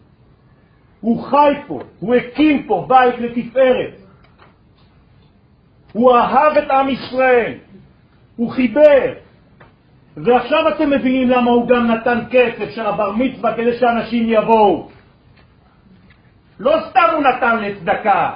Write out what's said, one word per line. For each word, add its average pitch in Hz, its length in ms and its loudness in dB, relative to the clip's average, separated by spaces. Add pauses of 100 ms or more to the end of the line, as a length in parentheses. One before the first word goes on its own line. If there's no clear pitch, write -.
(1000)
הוא 226 240 -2
חי 285 300 4 (120)
פה, 135 140 -10 (180)
הוא 220 160 -2
הקים 285 520 0
פה 190 220 -4
בית 247 300 2
לתפארת. 240 760 -2 (2000)
הוא 247 240 4
אהב 262 420 2
את 294 120 -2
עם 269 180 0
ישראל, 247 680 0 (840)
הוא 233 140 -4
חיבר. 269 600 2 (1040)
ועכשיו 247 520 0
אתם 302 220 0
מבינים 254 380 0
למה 247 220 2
הוא 240 180 2
גם 240 180 2
נתן 233 320 0 (120)
כסף 226 400 0
של 226 160 -10
הבר 202 260 -2
מצווה 233 440 -4
כדי 233 220 -2
שאנשים 233 500 -2
יבואו. 214 600 2 (1700)
לא 254 140 -2 (180)
סתם 349 220 2
הוא 302 100 -2
נתן 240 380 0
לצדקה 196 760 -2